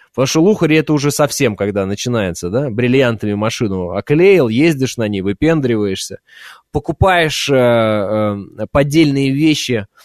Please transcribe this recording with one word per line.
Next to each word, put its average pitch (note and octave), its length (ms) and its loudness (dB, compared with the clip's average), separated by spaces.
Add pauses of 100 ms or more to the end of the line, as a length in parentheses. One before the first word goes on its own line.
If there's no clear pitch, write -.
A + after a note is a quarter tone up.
(140)
потому C3 120 0
что D#3+ 160 0
лухари — E3+ 340 2
это D#3 160 0
уже C#3+ 180 0
совсем, C3+ 460 0
когда G2+ 300 -2
начинается, G2+ 640 -4
да, C3+ 180 -2
бриллиантами A#2+ 640 0
машину G2+ 600 -4
оклеил, D3+ 560 2
ездишь C3 500 0
на A2 100 -2
ней, G2+ 140 -4
выпендриваешься, A2 960 -2 (540)
покупаешь, E3+ 760 0
э, C#3 60 2
э, G#2+ 1160 0
поддельные C#3+ 600 2
вещи, C#3 560 0 (180)